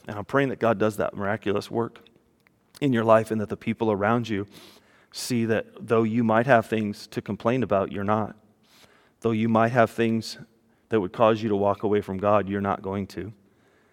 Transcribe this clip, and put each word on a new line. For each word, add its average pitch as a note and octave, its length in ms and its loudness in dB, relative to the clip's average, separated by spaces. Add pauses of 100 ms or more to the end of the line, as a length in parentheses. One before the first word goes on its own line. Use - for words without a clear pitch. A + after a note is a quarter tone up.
And G#2 100 -10
I'm G2+ 80 -10
praying C#3 240 0
that A2+ 100 -8
God A2+ 180 2
does G#2+ 200 0
that - 180 -4
miraculous G2+ 560 -4
work A2+ 300 -6 (800)
in C#3+ 100 0
your A#2 120 0
life A2 280 4
and A2 80 -2
that G#2 100 -6
the G2 80 -8
people A2+ 340 -2
around G#2+ 360 0
you G2+ 200 -4 (640)
see A#2 340 -4
that A2 200 0 (140)
though A2+ 240 2
you A2+ 200 0
might A2+ 220 2
have A#2+ 200 6
things G#2+ 420 -4
to - 140 -8
complain A#2 420 -2
about, G2 280 0
you're G2+ 120 -6
not. G#2 320 -2 (880)
Though A2+ 100 0
you A2+ 180 0
might A2+ 220 2
have A#2+ 200 4
things A2+ 460 -2 (520)
that A2+ 100 2
would F#2 140 -2
cause A2 280 4
you A2 80 -2
to G#2 60 2
walk G2+ 280 0
away G#2 180 0
from G2 160 -8
God, G2+ 320 2
you're G2+ 120 -4
not G2 200 -2
going G2 260 -6
to. F#2+ 260 -12 (600)